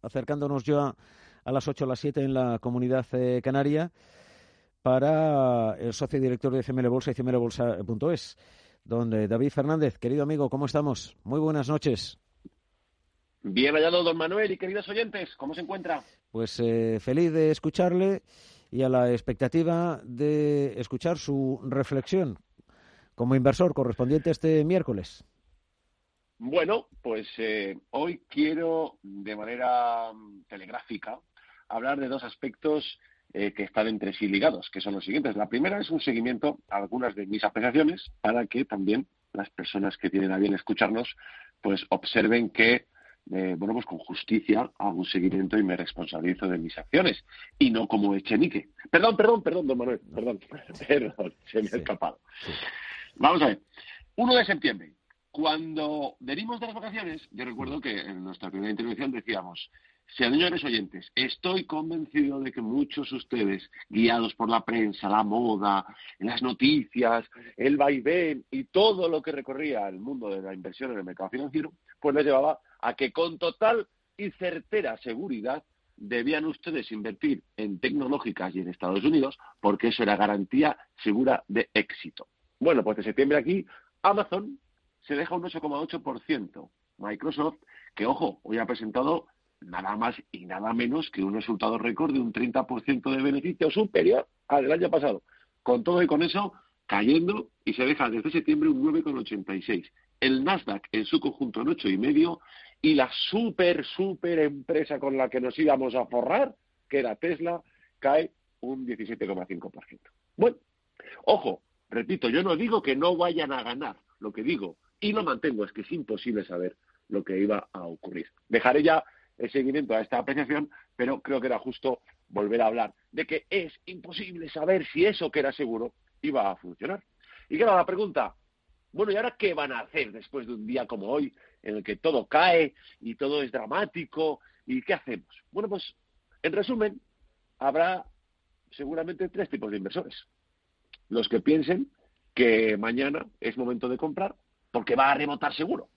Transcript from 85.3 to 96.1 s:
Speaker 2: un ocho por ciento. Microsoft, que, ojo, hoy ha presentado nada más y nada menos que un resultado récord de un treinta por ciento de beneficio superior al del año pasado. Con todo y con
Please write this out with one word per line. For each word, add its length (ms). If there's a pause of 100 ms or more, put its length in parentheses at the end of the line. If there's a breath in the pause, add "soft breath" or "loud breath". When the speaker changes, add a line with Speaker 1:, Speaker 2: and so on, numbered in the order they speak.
Speaker 2:
un 80
ocho 580
por 200
ciento. 480 (280)
Microsoft, 600 (360 loud breath)
que, 120
ojo, 360
hoy 160
ha 80
presentado 640 (320)
nada 340
más 220 (160)
y 140
nada 260
menos 400
que 100
un 120
resultado 440
récord 340
de 60
un 140
treinta 340
por 160
ciento 300
de 100
beneficio 480
superior 560 (220)
al 160
del 80
año 180
pasado. 320 (400 soft breath)
Con 220
todo 180
y 60
con 160